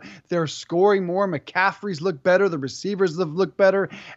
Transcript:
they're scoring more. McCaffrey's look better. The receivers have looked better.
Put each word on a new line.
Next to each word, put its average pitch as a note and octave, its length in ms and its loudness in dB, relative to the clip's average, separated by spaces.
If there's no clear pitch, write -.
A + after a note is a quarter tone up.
they're E3+ 180 0
scoring F#3+ 580 2
more. F#3 220 -2
McCaffrey's F#3 720 -4
look E3+ 220 -6
better. F#3 240 4
The E3 100 -2
receivers F3+ 640 -4
have D#3 140 -2
looked F#3 240 -2
better. F#3+ 320 4